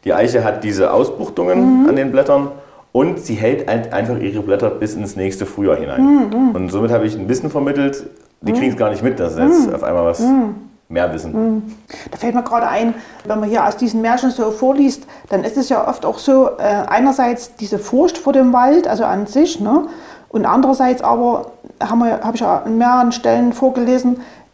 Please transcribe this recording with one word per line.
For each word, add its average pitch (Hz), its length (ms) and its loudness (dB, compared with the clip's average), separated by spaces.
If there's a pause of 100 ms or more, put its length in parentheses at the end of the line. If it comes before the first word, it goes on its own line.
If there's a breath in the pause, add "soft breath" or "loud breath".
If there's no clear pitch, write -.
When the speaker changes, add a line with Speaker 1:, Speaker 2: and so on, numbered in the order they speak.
Speaker 1:
die 90 80 0
Eiche 117 300 2
hat 107 200 -4
diese 98 300 0
Ausbuchtungen 185 880 2
Speaker 2:
Mhm. 302 60 4
Speaker 1:
an - 60 2
den - 160 -2
Blättern 139 380 2 (420 loud breath)
und 151 280 0
sie - 160 -6
hält 110 320 -2
ein-, 117 240 -4
einfach 113 280 -4
ihre 101 220 -4
Blätter 98 280 0
bis 104 260 -6
ins 101 200 -8
nächste 95 300 -4
Frühjahr - 320 -2
hinein. - 260 -4
Speaker 2:
Mhm, 254 360 2 (100)
mhm. 214 60 -4
Speaker 1:
Und 92 160 -4
somit 110 200 0
habe 113 140 2
ich 107 100 -4
ein 92 120 -8
Wissen 127 220 -2
vermittelt, 139 560 -2 (360)
die - 120 -2
Speaker 2:
Mhm. 240 40 0
Speaker 1:
kriegen's 131 200 0
gar 107 120 0
nicht 104 140 -6
mit, 127 160 -2
dass 85 180 -4
jetzt 285 300 4
Speaker 2:
Mhm. - 80 -4
Speaker 1:
auf - 80 -6
einmal 170 220 0
was 170 140 0
Speaker 2:
Mhm. 240 360 0 (320)
Speaker 1:
mehr 87 260 -2
Wissen. - 200 -8
Speaker 2:
Mhm. 220 300 -2 (480 loud breath)
Da - 60 -16
fällt 233 180 -4
mir 240 80 0
gerade 233 240 -2
ein, 226 260 -2 (320 loud breath)
wenn 214 140 -4
man 214 100 -4
hier 220 160 0
aus - 100 0
diesen 226 260 -2
Märchen 247 280 0
so 226 220 -2
vorliest, 269 520 2 (260 loud breath)
dann 196 140 0
ist 226 140 -4
es 254 120 -2
ja 220 200 0
oft - 160 -6
auch - 140 -4
so, 262 280 4 (100)
äh, - 40 -8 (260)
einerseits 240 680 0
diese 202 240 -6
Furcht 294 380 0
vor - 160 -2
dem 254 200 4
Wald, 269 340 4
also 220 160 -2
an 202 240 -2
sich, 330 320 0
ne? 214 240 2 (460 loud breath)
Und 214 160 -2
andererseits 254 580 2
aber 240 480 0 (300)
haben 226 180 0
wir, 233 220 0
hab 226 120 -4
ich 233 80 -4
ja - 240 0
an 226 140 -2
mehreren 240 320 4
Stellen 240 420 2
vorgelesen, 254 680 0 (340 loud breath)